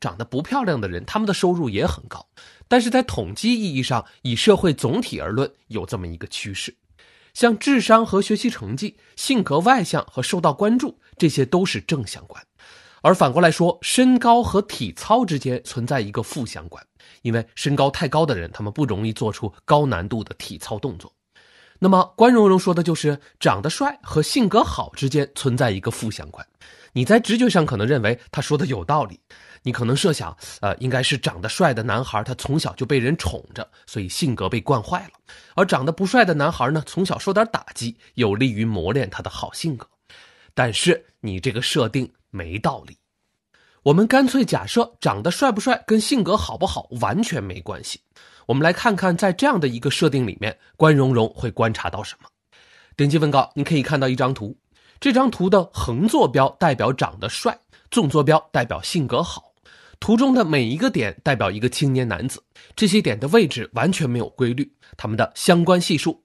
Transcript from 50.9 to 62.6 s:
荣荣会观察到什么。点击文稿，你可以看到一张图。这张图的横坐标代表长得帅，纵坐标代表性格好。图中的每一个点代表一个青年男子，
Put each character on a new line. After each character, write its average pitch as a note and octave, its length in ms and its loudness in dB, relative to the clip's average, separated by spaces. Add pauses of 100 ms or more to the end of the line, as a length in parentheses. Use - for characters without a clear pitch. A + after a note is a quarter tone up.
荣 C3 180 4
荣 A2+ 220 2
会 A2+ 160 -6
观 A2+ 200 0
察 - 200 -6
到 G2 100 -8
什 - 220 -14
么。 - 40 -20 (680)
点 C#3+ 120 2
击 D3+ 120 2
文 D3+ 100 2
稿， C3+ 240 2
你 C#3+ 100 -2
可 D#3+ 120 -2
以 C3+ 80 2
看 D3 160 -2
到 C3 100 0
一 B2+ 60 -2
张 C3 180 0
图。 G#2+ 240 -10 (420)
这 C#4 140 2
张 B3+ 160 4
图 F#3 180 -2
的 F#3+ 180 4
横 C3 420 -2
坐 A3 200 4
标 C3+ 220 2 (100)
代 D#3+ 140 2
表 A#2 180 0
长 C3 280 -4
得 A2 100 -4
帅， - 260 -4 (360)
纵 E3 180 2
坐 D3 140 2
标 D#3 280 2
代 B2+ 140 0
表 E2+ 160 -6
性 D#3 240 -4
格 A#2+ 160 0
好。 - 320 -10 (460)
图 A3+ 180 4
中 C4 160 4
的 B3 100 4
每 D3+ 200 2
一 A#2 120 -2
个 A#3 140 0
点 G#2+ 340 -2
代 C#3 120 2
表 G2+ 160 0
一 G#2 80 -6
个 B2 100 0
青 C#3 240 0
年 B2+ 140 0
男 G#2+ 200 -4
子， - 140 -12 (340)